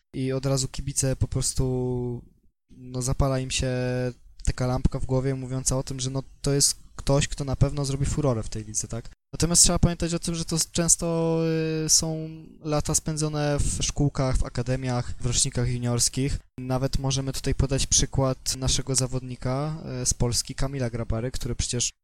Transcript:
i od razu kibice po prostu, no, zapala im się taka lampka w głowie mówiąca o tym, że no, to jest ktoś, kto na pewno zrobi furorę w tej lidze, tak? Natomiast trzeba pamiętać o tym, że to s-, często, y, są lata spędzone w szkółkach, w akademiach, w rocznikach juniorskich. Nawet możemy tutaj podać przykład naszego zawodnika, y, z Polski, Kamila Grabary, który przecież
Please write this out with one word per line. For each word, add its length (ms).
i 160
od 140
razu 220
kibice 480
po 120
prostu, 920
no, 320
zapala 380
im 120
się 180
taka 220
lampka 320
w 60
głowie 300
mówiąca 420
o 60
tym, 160
że 100
no, 140
to 120
jest 260
ktoś, 320
kto 160
na 120
pewno 300
zrobi 200
furorę 380
w 60
tej 140
lidze, 240
tak? 220
Natomiast 300
trzeba 160
pamiętać 340
o 60
tym, 160
że 100
to 100
s-, 160
często, 680
y, 40
są 400
lata 320
spędzone 640
w 240
szkółkach, 540
w 60
akademiach, 760
w 60
rocznikach 480
juniorskich. 640
Nawet 400
możemy 340
tutaj 220
podać 320
przykład 680
naszego 400
zawodnika, 880
y, 40
z 80
Polski, 420
Kamila 340
Grabary, 420
który 240
przecież 340